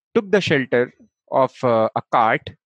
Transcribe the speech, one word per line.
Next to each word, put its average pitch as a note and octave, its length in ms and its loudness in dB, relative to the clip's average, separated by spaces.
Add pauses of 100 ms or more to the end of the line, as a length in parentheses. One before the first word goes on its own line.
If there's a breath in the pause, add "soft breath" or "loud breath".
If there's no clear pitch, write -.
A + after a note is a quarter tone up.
(140)
took G#3+ 160 -2
the G3 100 2
shelter B2+ 520 -2 (400)
of, C3 200 0 (120)
uh, A2+ 320 2
a A#2 60 -6 (100)
cart, B2 380 0 (160)